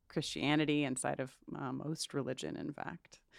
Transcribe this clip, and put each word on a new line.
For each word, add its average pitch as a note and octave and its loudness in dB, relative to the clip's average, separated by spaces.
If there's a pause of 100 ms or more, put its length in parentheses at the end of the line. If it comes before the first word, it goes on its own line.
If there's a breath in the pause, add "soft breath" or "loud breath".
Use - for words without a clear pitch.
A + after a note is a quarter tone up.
Christianity, D3 4
inside C#3 0
of, C3 -4 (260)
uh, C3 -2
most C#3+ -4
religion, B2+ -2
in - -4
fact. - -8 (200 loud breath)